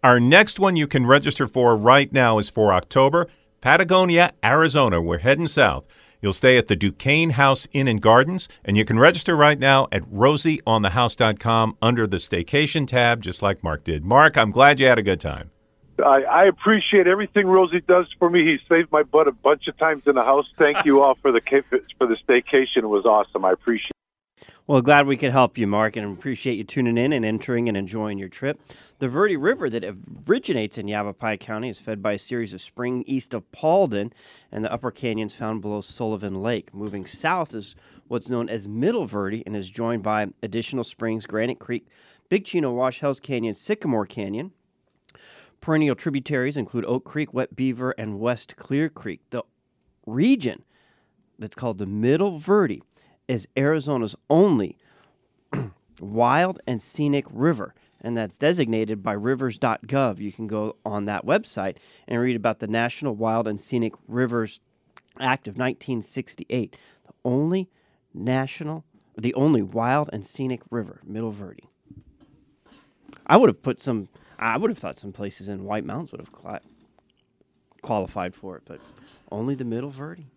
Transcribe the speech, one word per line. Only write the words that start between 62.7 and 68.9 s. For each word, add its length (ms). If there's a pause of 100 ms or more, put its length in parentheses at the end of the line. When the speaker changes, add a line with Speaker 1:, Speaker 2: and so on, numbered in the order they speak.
Speaker 3:
Wild 320
and 120
Scenic 340 (140)
Rivers 520 (600)
Act 280
of 100
nineteen 460
sixty-eight, 720 (320)
the 60 (100)
only 440 (460)
national, 720 (320)